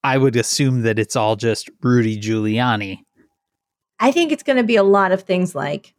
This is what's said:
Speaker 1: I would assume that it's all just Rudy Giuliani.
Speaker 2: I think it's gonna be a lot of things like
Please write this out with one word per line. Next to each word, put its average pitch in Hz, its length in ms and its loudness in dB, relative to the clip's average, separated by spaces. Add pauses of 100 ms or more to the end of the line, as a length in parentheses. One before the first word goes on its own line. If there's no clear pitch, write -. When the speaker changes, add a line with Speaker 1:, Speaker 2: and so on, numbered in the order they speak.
Speaker 1:
I 165 160 0
would 131 160 2
assume 127 480 0
that 110 160 0
it's 107 160 -4
all 110 220 0
just 110 340 -4 (100)
Rudy 117 400 2
Giuliani. 107 840 -4 (960)
Speaker 2:
I 240 100 4
think 320 220 0
it's 294 100 -6
gonna 254 220 0
be 226 120 0
a 202 60 4
lot 196 300 4
of 190 100 -2
things 180 320 -2
like - 440 -8